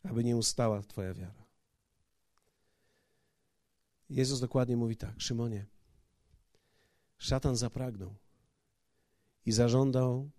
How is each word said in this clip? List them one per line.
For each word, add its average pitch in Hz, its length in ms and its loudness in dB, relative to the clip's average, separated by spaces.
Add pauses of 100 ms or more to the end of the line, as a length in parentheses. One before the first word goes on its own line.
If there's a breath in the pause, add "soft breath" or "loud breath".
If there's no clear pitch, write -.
aby 117 200 -2
nie 117 140 2
ustała 110 460 0
twoja 95 300 -8
wiara". 92 320 -12 (2750)
Jezus 131 300 0
dokładnie 123 380 2
mówi 113 200 0
tak: - 240 -10
"Szymonie, 113 440 -4 (1500)
szatan 131 380 0
zapragnął 110 600 -4 (1300)
i 113 60 0
zażądał 127 880 4